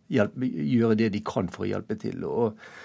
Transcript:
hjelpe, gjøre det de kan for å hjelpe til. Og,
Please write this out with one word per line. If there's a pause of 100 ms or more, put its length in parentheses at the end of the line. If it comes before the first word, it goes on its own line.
(120)
hjelpe,
gjøre
det
de
kan
for
å
hjelpe
til.
Og, (240)